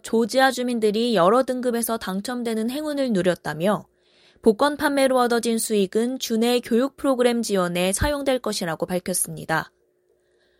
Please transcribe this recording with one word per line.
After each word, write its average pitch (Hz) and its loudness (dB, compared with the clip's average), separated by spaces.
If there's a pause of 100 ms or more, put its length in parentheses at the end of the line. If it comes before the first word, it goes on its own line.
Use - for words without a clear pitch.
조지아 247 2
주민들이 240 0
여러 202 6
등급에서 240 -2
당첨되는 220 -4
행운을 277 -2
누렸다며 170 -2 (560)
복권 269 2
판매로 277 2
얻어진 233 2
수익은 220 0
주내 240 0
교육 247 0
프로그램 240 2
지원에 185 0
사용될 285 0
것이라고 175 -4
밝혔습니다. 160 -4 (880)